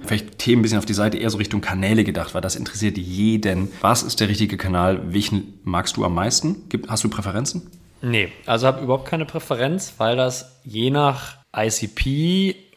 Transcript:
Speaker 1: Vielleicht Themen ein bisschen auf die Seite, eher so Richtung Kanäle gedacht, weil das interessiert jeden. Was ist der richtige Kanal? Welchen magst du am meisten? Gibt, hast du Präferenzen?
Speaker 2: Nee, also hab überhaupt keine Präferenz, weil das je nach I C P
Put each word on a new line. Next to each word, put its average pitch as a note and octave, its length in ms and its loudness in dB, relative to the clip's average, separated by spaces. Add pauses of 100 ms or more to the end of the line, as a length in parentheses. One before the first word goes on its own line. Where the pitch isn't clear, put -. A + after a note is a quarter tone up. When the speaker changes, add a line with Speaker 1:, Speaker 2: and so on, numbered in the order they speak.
Speaker 1:
Vielleicht - 340 -4
Themen A#2+ 200 6
ein A2+ 40 6
bisschen A2 140 4
auf G2+ 80 -2
die G#2+ 80 -2
Seite, G#2+ 240 0
eher A2+ 120 0
so G#2+ 80 -2
Richtung G#2 240 -2
Kanäle G2 420 2
gedacht, F2 300 -2
weil F2+ 80 -2
das F#2 140 -4
interessiert G#2 420 -4
jeden. G2 720 0 (120)
Was A2+ 220 4
ist - 160 -4
der G#2+ 100 4
richtige G2+ 280 0
Kanal? F2+ 560 0
Welchen G2+ 500 -2
magst - 340 -2
du - 60 0
am F2+ 100 0
meisten? A#2 560 0
Gibt, A2+ 200 -4
hast A2 140 -2
du A2 60 0
Präferenzen? G#2+ 640 -4 (300)
Speaker 2:
Nee, A2+ 280 2 (160)
also A#2+ 220 2
hab C3+ 140 2
überhaupt C3 260 -2
keine D#3+ 180 -2
Präferenz, D3 720 -4
weil A#2 180 2
das B2+ 480 -2
je A#2 260 -2
nach C#3 480 0 (180)
I A2 140 2
C A2 180 -2
P E3+ 680 0 (200)